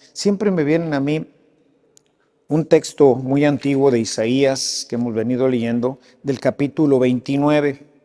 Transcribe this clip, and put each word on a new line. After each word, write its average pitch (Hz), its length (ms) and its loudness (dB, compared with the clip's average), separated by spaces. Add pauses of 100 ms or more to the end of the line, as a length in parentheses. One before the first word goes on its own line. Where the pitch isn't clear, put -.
(140)
siempre 202 380 -2
me 170 120 0
vienen 160 300 0
a 139 60 -2
mí 151 260 -2 (1200)
un 156 180 0
texto 143 500 4
muy 135 300 -2
antiguo 139 460 2
de 120 80 2
Isaías 131 880 -2
que - 80 -8
hemos 120 180 -4
venido 120 340 -2
leyendo, 120 520 -2 (240)
del 135 160 -4
capítulo 139 580 0
veintinueve 139 880 0 (200)